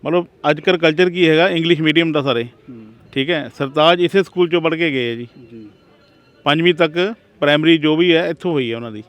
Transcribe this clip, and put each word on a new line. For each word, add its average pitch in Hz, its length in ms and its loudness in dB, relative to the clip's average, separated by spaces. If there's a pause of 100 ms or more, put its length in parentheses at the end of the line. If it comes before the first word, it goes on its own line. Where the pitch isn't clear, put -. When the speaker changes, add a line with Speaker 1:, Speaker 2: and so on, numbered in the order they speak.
Speaker 1:
ਮਤਲਬ 175 200 -2 (240)
ਅੱਜ 156 100 0
ਕੱਲ੍ਹ 180 180 0
ਕਲਚਰ 165 320 2
ਕੀ 170 200 2
ਹੈਗਾ, 165 200 2
ਇੰਗਲਿਸ਼ 165 320 0
ਮੀਡੀਅਮ 160 300 0
ਦਾ 151 100 -2
ਸਾਰੇ, 120 220 -2
Speaker 2:
ਹੂੰ। 117 420 -18 (260)
Speaker 1:
ਠੀਕ 139 180 -4
ਹੈ। 143 280 -6
ਸਰਤਾਜ 151 440 2
ਇਸੇ 180 220 0
ਸਕੂਲ 180 240 -2
'ਚੋਂ 165 140 0
ਪੜ੍ਹ 160 140 -2
ਕੇ 165 160 -2
ਗਏ 123 200 -4
ਆ 117 40 -6
ਜੀ। 120 120 -12 (240)
Speaker 2:
ਜੀ। 110 180 -20 (760)
Speaker 1:
ਪੰਜਵੀਂ 160 300 2
ਤੱਕ 175 400 -2 (260)
ਪ੍ਰਾਇਮਰੀ 151 380 2
ਜੋ 151 180 0
ਵੀ 170 200 2
ਹੈ 170 120 0
ਇੱਥੋਂ 170 240 -6
ਹੋਈ 131 200 -4
ਹੈ 117 40 -4
ਉਹਨਾਂ 117 160 -12
ਦੀ। 107 180 -14